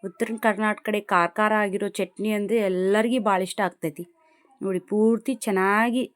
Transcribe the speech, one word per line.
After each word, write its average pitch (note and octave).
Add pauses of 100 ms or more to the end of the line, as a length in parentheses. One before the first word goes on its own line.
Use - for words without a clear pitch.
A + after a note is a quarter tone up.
ಉತ್ತರ G#3 (120)
ಕರ್ನಾಟಕ G#3+
ಕಡೆ G#3
ಖಾರ F3
ಖಾರ G#3+
ಆಗಿರೋ G3+
ಚಟ್ನಿ G3+
ಅಂದರೆ G#3
ಎಲ್ಲರಿಗೂ G#3
ಭಾಳ G3
ಇಷ್ಟ F#3
ಆಗ್ತೈತಿ. F3 (560)
ನೋಡಿ, F#3
ಪೂರ್ತಿ A3
ಚೆನ್ನಾಗಿ G#3+